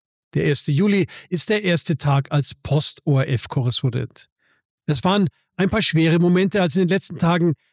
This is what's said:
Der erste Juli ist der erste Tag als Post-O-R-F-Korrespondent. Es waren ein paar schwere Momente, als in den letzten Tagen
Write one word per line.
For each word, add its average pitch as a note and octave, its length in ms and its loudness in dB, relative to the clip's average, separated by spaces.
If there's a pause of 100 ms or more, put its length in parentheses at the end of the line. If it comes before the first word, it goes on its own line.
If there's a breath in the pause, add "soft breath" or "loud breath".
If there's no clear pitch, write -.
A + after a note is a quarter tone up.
(360)
Der D#3 80 0
erste D3+ 280 0
Juli F#3+ 360 2 (220 loud breath)
ist F3 200 -2
der G#3+ 140 0
erste E3+ 340 0
Tag C#3 340 0
als C#3+ 200 0 (100)
Post-O-R-F-Korrespondent. C3 1700 -2 (560)
Es D3 180 -2
waren F#3+ 260 2 (260)
ein F#3 160 -2
paar G#3+ 100 0
schwere D#3+ 380 2
Momente, F3+ 420 2
als E3+ 140 0
in F#3+ 60 2
den F3+ 80 2
letzten F#3 280 -2
Tagen E3+ 360 2 (200)